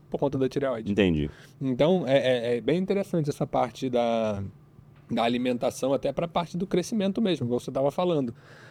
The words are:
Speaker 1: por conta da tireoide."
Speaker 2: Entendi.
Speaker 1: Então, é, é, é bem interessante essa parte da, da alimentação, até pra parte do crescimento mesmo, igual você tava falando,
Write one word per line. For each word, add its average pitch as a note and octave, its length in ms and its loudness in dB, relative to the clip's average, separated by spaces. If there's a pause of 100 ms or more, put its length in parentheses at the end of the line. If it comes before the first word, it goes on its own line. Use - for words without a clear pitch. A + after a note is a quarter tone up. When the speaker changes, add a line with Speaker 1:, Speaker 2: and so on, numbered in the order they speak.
Speaker 1:
por D3 100 -6
conta C#3+ 200 0
da C3 100 2
tireoide." B2 440 -2
Speaker 2:
Entendi. E2+ 360 4 (320)
Speaker 1:
Então, C#3+ 460 2
é, C3+ 120 4
é, A#2+ 400 2
é - 20 -2
bem C3+ 180 2
interessante F#3 500 -2
essa - 160 -4
parte B2+ 460 -2
da, A2+ 500 0 (720)
da A#2 140 0
alimentação, B2 680 0
até C#3 200 -2
pra E3 160 -4
parte F3 280 -4
do F#3 80 -2
crescimento F#3+ 560 -2
mesmo, F3 260 0
igual B2 120 0
você C3 140 -6
tava C3+ 180 0
falando, D#3 420 0 (380)